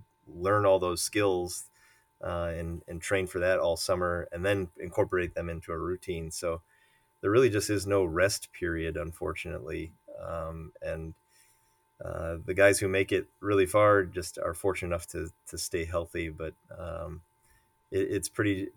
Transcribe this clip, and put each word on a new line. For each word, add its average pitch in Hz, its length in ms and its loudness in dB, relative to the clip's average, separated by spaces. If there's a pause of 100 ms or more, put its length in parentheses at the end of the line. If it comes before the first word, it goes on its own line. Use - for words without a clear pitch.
(260)
learn 95 380 2
all 95 140 6
those 90 240 0
skills, 92 680 0 (540)
uh, 85 340 -4
and, 85 320 -6
and 85 140 -10
train 95 240 0
for 92 140 -6
that 90 200 4
all 82 160 2
summer 87 560 0
and 87 120 -6
then 98 340 0
incorporate 90 560 -2
them 85 160 -4
into 82 220 -10
a 78 60 -4
routine. 82 520 -6
So 82 320 -6 (580)
there 95 100 0
really 120 200 6
just 101 200 0
is 98 160 0
no 98 180 4
rest 87 480 0
period, 82 440 -4
unfortunately. 80 960 -6 (300)
Um, 80 500 -8 (100)
and, 80 320 -6 (880)
uh, 82 400 -6
the 92 100 -4
guys 98 260 8
who 98 80 2
make 95 240 2
it 92 140 2 (140)
really 98 260 4
far 104 380 6
just 90 340 -8
are 85 160 -4
fortunate 92 340 -2
enough 85 200 -2
to, 82 220 -6 (180)
to 87 100 -10
stay 85 260 -4
healthy, 85 440 -4
but, 78 260 -8 (240)
um, 82 440 -10 (680)
it, 95 200 0
it's 98 180 -2
pretty, 98 380 -2 (100)